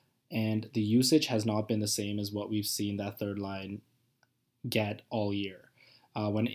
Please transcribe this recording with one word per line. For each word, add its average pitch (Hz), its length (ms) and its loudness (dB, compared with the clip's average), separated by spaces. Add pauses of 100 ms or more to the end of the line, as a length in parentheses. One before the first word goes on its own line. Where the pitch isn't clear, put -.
(300)
and 110 420 0
the 113 80 0
usage 127 460 6
has 110 180 0
not 107 240 0
been 110 120 2
the 104 60 0
same 104 320 -2
as 101 140 -4
what 104 160 -4
we've 104 160 0
seen 101 320 -2
that 101 220 -6
third 101 200 -4
line 98 440 -6 (840)
get 110 440 0
all 104 240 0
year. 98 340 -6 (460)
Uh, 107 160 0
when 107 240 2